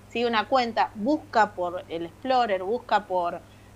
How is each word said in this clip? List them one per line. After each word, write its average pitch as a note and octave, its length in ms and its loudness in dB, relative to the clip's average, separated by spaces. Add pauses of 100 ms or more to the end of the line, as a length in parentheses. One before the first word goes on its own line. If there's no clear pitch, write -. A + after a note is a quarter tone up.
sigue A#3 180 -2
una A3 220 0
cuenta, A#3 460 2
busca A3 600 0
por F3 340 -4
el E3 180 -6
Explorer, A3+ 580 0
busca G#3+ 420 0
por F3 340 -2 (360)